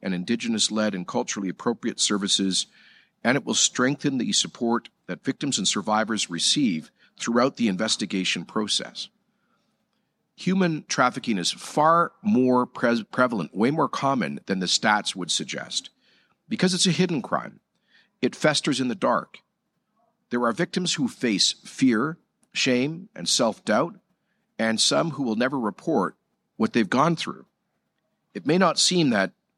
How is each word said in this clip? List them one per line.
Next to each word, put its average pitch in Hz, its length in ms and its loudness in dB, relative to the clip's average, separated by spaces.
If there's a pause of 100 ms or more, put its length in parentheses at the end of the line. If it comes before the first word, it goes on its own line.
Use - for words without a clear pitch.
and 95 100 -4
Indigenous-led 107 800 -2
and 90 120 -6
culturally 110 420 -4
appropriate - 520 -4
services. 98 640 0 (580)
And 123 120 2
it 127 80 -4
will 117 100 -2
strengthen 135 640 0
the 110 140 -2
support - 580 -2 (160)
that 90 180 -10
victims 135 340 -4
and 95 80 -2
survivors 107 640 -2
receive 87 600 0 (280)
throughout 120 380 0
the 117 120 0
investigation 95 760 -2
process. - 640 -6 (1300)
Human 175 500 0
trafficking 123 520 0
is 85 120 -2
far 165 640 2 (100)
more 123 420 4
pres-, 120 380 0
prevalent, 113 540 0
way 117 160 2
more 156 160 0
common 104 580 -2
than 92 140 -2
the 90 60 -2
stats 104 500 0
would 87 160 -6
suggest. - 580 -6 (580)
Because 185 260 0
it's 180 120 2
a 180 60 4
hidden 170 300 2
crime, 58 360 -6 (640)
it - 140 0
festers 147 440 2
in 127 80 -2
the 117 60 -2
dark. 107 440 -2 (920)
There 120 140 0
are 117 80 2
victims 175 420 -2
who 131 140 0
face - 460 0 (100)
fear, 131 540 2 (340)
shame, 139 640 -2
and 87 120 -8
self-doubt, 117 680 0 (640)
and 113 220 0
some 147 320 2
who 143 100 -6
will 110 140 -2
never 131 220 0
report 107 580 -2 (400)
what 110 160 0
they've 113 160 2
gone 151 280 2
through. - 300 -8 (880)
It - 120 -10
may 175 120 4
not 170 200 4
seem 170 320 4
that 98 220 2 (240)